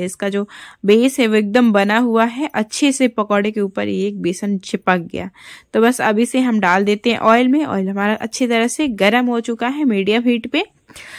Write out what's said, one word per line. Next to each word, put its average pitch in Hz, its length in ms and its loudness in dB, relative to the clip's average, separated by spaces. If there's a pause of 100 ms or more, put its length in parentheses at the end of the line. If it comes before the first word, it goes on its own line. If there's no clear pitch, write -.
इसका 196 240 -6
जो 202 180 -4 (380)
बेस 233 340 4
है 233 80 2
वो 214 80 2
एकदम 214 360 4
बना 202 280 2
हुआ 226 260 2
है, 247 280 -6
अच्छे 220 380 0
से 262 180 0
पकौड़े 208 420 -2
के 214 100 -4
ऊपर 202 260 -4
ये 196 200 -2
एक 202 140 -8
बेसन 190 380 -4
चिपक 180 520 -2
गया। 185 180 -10 (440)
तो 220 80 2
बस 240 200 2
अब 208 180 0
इसे 240 200 0
हम 247 200 0
डाल 190 260 2
देते 208 260 0
हैं 220 80 -2
ऑयल 240 280 4
में। 294 180 2
ऑयल 190 240 -2
हमारा 202 260 -2
अच्छी - 320 -4
तरह 233 200 0
से 302 200 -2
गर्म 220 380 2
हो 240 160 -2
चुका 233 260 -6
है 294 180 -2
मीडियम 214 380 0
हीट 240 240 0
पे। 330 160 -2 (560)